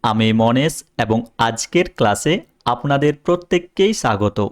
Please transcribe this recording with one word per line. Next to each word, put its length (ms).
আমি 220
মনেশ 420
এবং 140
আজকের 480
ক্লাসে 400
আপনাদের 400
প্রত্যেককেই 680
স্বাগত। 360